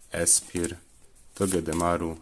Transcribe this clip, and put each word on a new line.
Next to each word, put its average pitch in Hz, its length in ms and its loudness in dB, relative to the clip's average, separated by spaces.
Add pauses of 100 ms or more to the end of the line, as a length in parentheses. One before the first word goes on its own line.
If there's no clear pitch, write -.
(100)
Espir, 85 680 0 (580)
Togedemaru, 85 880 0